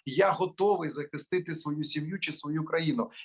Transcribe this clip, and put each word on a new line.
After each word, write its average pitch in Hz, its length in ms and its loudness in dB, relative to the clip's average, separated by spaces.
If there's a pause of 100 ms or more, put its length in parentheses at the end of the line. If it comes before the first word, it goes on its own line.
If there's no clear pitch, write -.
«Я 175 240 4
готовий 185 580 2
захистити 151 640 -4
свою 151 320 -2
сім'ю 156 340 -2
чи 156 140 -4
свою 151 320 -2
країну». 151 460 0 (140)